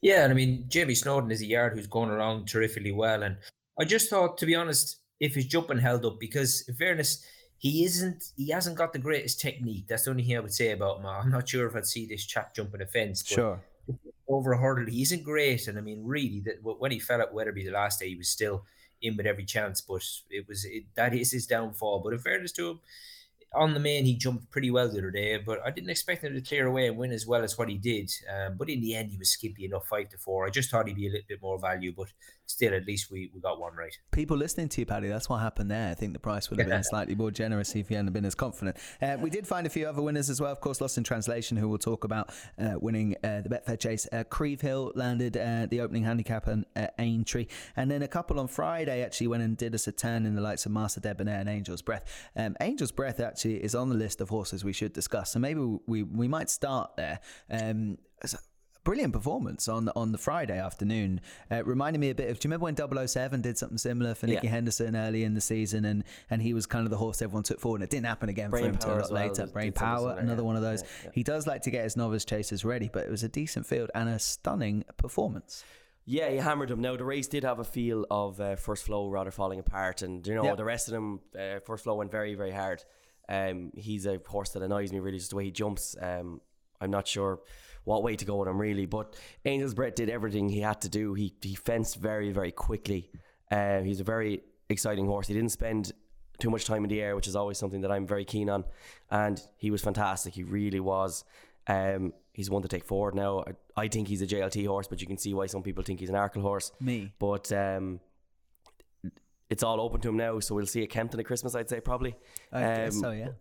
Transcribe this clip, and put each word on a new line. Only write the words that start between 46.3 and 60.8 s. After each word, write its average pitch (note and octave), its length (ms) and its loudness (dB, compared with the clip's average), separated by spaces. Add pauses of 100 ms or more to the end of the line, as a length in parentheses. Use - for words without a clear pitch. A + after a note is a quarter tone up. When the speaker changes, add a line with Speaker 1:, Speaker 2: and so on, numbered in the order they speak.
Speaker 2:
and, G#2+ 180 2 (120)
uh, G#2+ 100 0 (120)
Aintree. A#2 480 2 (280)
And C3 160 2
then C#3+ 100 0
a C#3 60 -2
couple E3+ 320 0
on C3 80 -2
Friday D#3 560 0
actually A#2 240 -2
went A#2 160 2
and A2 140 2
did A2+ 180 -2
us - 120 0
a G#2 40 -4
turn A2+ 340 0
in G#2 100 2
the G#2 60 2
likes G#2 240 -2
of G#2+ 60 0
Master G#2 300 0
Debonair G2+ 400 -2
and G2+ 80 -2
Angel's G2 320 -4
Breath. - 560 -6
Um, A2 240 -2
Angel's G#3 320 0
Breath C3+ 260 -2
actually A#2 220 -4
is A2 320 0
on B2+ 160 0
the B2 60 2
list A2 260 0
of F#2+ 80 -4
horses G2+ 340 -4
we G2 80 -2
should G#2 220 -4
discuss, - 380 -2
so A#2 80 0
maybe D3 220 0 (260)
we, A2 160 0
we G#2+ 240 0
might D#3 200 0
start C3+ 480 -2
there. D#2+ 240 -4 (300)
Um, A2 480 0 (240)
it's - 140 -6
a - 40 -12 (440)
brilliant G3+ 300 2
performance C#3+ 540 -2
on, A2+ 280 0
on A2+ 160 0
the G#2+ 80 0
Friday C#3 400 0
afternoon. G2+ 600 0 (300)